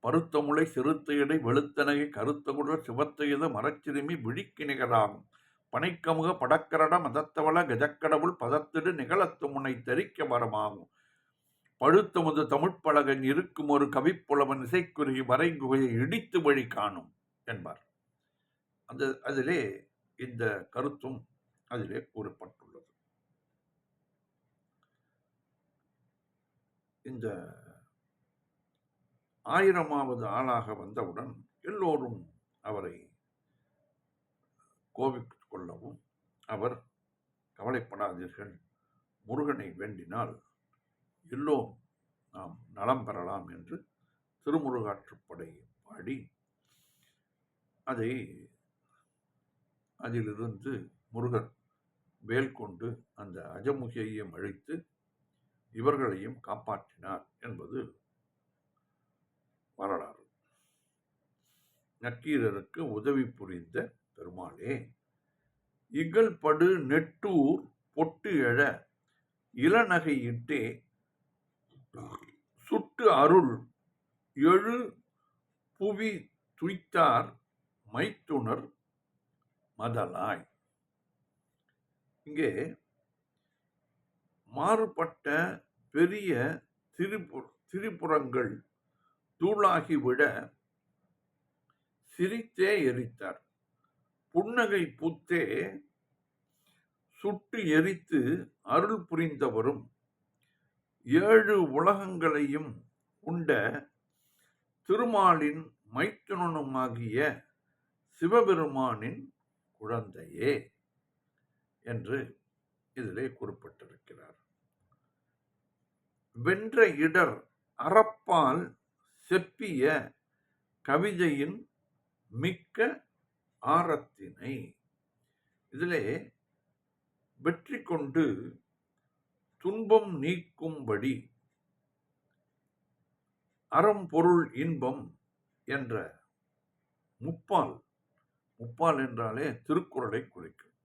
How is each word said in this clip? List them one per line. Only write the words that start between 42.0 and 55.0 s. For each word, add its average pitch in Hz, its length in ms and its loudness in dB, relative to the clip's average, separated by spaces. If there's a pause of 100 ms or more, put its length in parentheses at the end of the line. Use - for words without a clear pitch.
நாம் 92 200 -14 (220)
நலம் 117 300 0
பெறலாம்" 95 480 -8
என்று 85 200 -16 (680)
திருமுருகாற்றுப்படை 117 1080 -6 (340)
பாடி, 110 340 -12 (1700)
அதை, 117 200 -4 (1900)
அதிலிருந்து 113 640 -6 (420)
முருகர் 117 360 -4 (800)
வேல் 131 300 -2
கொண்டு 104 280 -12 (340)
அந்த 95 160 -16 (200)
அஜமுகியையும் 110 800 -6
அழித்து 98 380 -10 (1040)